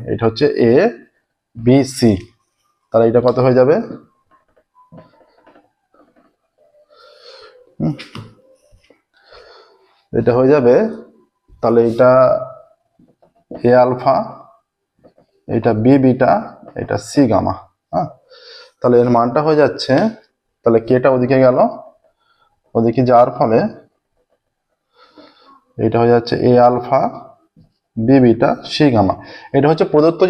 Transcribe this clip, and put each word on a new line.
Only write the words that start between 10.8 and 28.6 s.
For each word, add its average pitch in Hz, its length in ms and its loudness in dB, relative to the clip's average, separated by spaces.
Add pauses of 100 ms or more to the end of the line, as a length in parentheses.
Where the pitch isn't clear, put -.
তাহলে 117 280 0
এটা 117 240 2 (1400)
এ - 240 -2
আলফা, 127 420 0 (1300)
এটা 117 240 -2
বি 113 260 2
বিটা, 127 340 2 (420)
এটা - 240 -8
সি - 280 -2
গামা। 95 280 -2 (340)
হ্যাঁ, 160 200 -6 (680)
তাহলে 123 220 0
এর 123 120 2
মানটা 123 300 0
হয়ে 151 220 0
যাচ্ছে, 131 320 -2 (720)
তাহলে 113 140 2
কেটা 127 300 0
ওদিকে 127 280 0
গেল, 131 200 4 (1160)
ওদিকে 117 280 0
যাওয়ার 123 280 4
ফলে 113 280 -2 (2250)
এটা 113 200 -2
হয়ে 117 160 2
যাচ্ছে 117 260 -2
এ 123 180 2
আলফা 123 420 0 (1040)
বি 135 180 4
বিটা 117 260 2 (220)